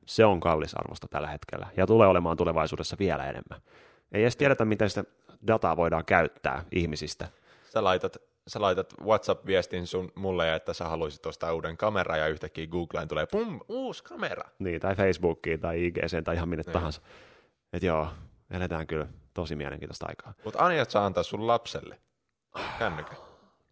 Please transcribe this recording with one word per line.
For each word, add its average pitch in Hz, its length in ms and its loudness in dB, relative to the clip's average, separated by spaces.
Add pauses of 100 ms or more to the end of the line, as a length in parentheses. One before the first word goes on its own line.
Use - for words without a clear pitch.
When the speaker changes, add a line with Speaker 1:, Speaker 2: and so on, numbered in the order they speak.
Speaker 1:
se - 200 6
on 95 140 8
kallisarvosta - 680 -2
tällä 73 200 -6
hetkellä 76 400 -10 (100)
ja 92 100 4
tulee 101 200 10
olemaan 85 300 4
tulevaisuudessa 80 640 0
vielä 80 240 0
enemmän. - 380 -10 (500)
Ei 104 120 2
edes 120 140 2
tiedetä, 139 280 4
miten 107 240 2
sitä 98 140 -4 (440)
dataa 95 300 2
voidaan 82 280 2
käyttää 78 640 2
ihmisistä. 78 560 -2 (420)
Speaker 2:
Sä 110 140 0
laitat, 92 340 2 (300)
sä 113 140 -6
laitat 92 320 2 (120)
WhatsApp-viestin 95 800 2
sun, 92 280 -4
mulle, 87 400 0
että 82 180 -6
sä 85 140 -6
haluisit 80 380 -6
ostaa 82 280 -4
uuden 82 240 -4
kamera 92 400 0
ja 78 100 2
yhtäkkiä 80 400 -6
Googleen 82 400 -4
tulee 76 180 -2
pum, 202 420 -6
uusi 247 360 -8
kamera. - 400 -8 (160)
Speaker 1:
Niin, 85 220 -4
tai 95 140 0
Facebookiin 85 640 0
tai 85 260 -2
I 87 60 0
G 82 60 -6
C:n 82 260 -2
tai 85 120 -2
ihan 85 140 -2
minne 80 180 -4
Speaker 2:
Niin. - 60 -10
Speaker 1:
tahansa. 82 280 -2 (720)
Et 85 100 -4
joo, 80 240 2 (440)
eletään 85 360 -4
kyllä 78 200 -4 (260)
tosi 78 220 -6
mielenkiintoista 73 540 -10
aikaa. - 240 -16 (120)
Speaker 2:
Mut 107 100 -10
aiot 160 340 2
sä 101 160 2
antaa 90 180 0
sun 104 240 -4
lapselle - 520 -2 (800)
kännykän? - 380 -4 (540)